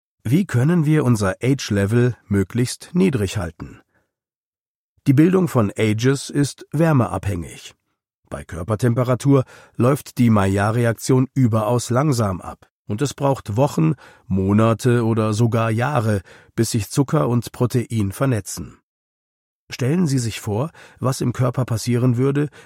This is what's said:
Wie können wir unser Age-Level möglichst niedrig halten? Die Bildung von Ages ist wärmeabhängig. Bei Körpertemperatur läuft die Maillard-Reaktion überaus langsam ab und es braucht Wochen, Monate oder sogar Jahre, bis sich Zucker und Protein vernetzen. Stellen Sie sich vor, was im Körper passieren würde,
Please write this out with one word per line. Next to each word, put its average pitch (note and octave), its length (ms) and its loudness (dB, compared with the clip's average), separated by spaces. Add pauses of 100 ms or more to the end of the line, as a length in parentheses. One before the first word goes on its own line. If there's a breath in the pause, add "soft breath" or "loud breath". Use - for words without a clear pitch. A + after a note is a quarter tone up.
(260)
Wie D#3+ 200 2
können D3+ 400 2
wir D3+ 200 2
unser G#2 360 2
Age-Level A#2 760 0 (100)
möglichst G2+ 640 -2
niedrig C#3 460 0
halten? E2+ 420 -10 (1300)
Die C#3+ 60 4
Bildung F3 340 4
von A2 300 0
Ages A2+ 540 0
ist C#3+ 400 -4
wärmeabhängig. G2+ 1040 -2 (520)
Bei - 160 -12
Körpertemperatur A#2+ 1000 0 (320 loud breath)
läuft C3 400 0
die A#2+ 140 4
Maillard-Reaktion A2 1040 2
überaus A#2 560 0
langsam A#2 500 0
ab - 300 -18 (160)
und G#2+ 160 -4
es C#3 100 -4
braucht C3+ 420 -2
Wochen, C#3+ 380 2 (320 loud breath)
Monate A2 800 2
oder A2 280 0
sogar A2+ 360 0
Jahre, A2+ 520 0 (340 loud breath)
bis A2+ 160 0
sich G#2+ 180 -2
Zucker D3 380 0
und A#2+ 240 -2
Protein A2+ 600 -2
vernetzen. G#2+ 680 -6 (920)
Stellen D#3 380 0
Sie C3+ 100 0
sich A#2 240 -4
vor, A2+ 300 -4 (280 loud breath)
was C3 220 -2
im B2 120 -2
Körper B2+ 320 -2
passieren A#2+ 520 0
würde, C#3+ 320 0 (160 loud breath)